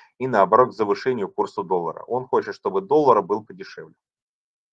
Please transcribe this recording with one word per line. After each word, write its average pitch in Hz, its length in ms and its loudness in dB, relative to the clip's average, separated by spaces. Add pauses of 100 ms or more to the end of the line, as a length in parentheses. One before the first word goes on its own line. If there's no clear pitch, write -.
(180)
и, 127 80 -6
наоборот, 110 440 4
к - 20 -18
завышению 101 560 -2
курса 101 340 -6
доллара. 85 440 -4
Он 127 200 -6
хочет, 104 280 -2
чтобы 98 280 -4
доллар 127 400 4
был 104 220 -4
подешевле. 87 500 -20 (800)